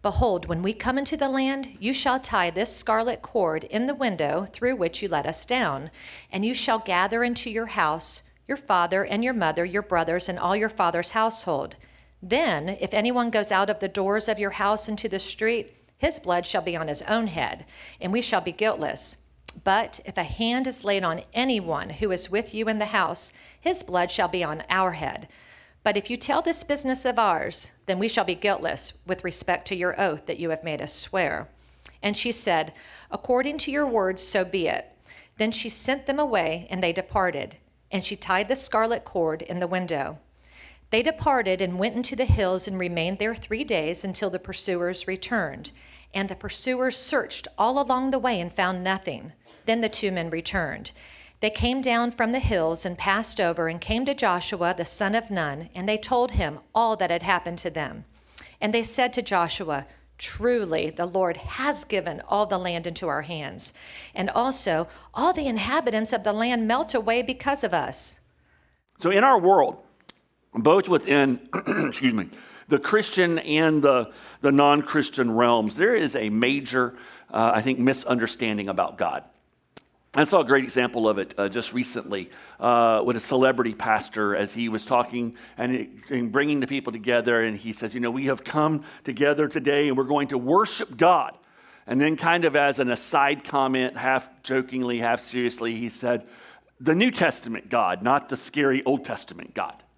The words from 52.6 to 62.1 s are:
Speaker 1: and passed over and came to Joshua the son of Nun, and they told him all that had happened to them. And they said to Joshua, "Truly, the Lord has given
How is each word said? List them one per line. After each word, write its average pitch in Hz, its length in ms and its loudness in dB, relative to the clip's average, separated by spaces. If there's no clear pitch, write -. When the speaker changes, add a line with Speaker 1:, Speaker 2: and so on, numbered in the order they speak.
Speaker 1:
and 175 140 -6
passed 202 420 0
over 170 280 2
and 165 120 -6
came 233 260 -2
to 277 80 0
Joshua 180 600 0
the 170 80 -4
son 196 300 -2
of 220 160 -2
Nun, 160 440 -4
and 180 140 -6
they 214 100 0
told 240 340 0
him 156 260 0
all 220 220 2
that 180 140 0
had 165 120 0
happened 175 360 0
to 170 120 -6
them. 147 340 -8
And 208 140 0
they 233 80 4
said 247 300 0
to 247 100 -2
Joshua, 160 640 0
"Truly, 190 760 0
the 175 160 -4
Lord 180 300 0
has - 480 -4
given 170 440 -4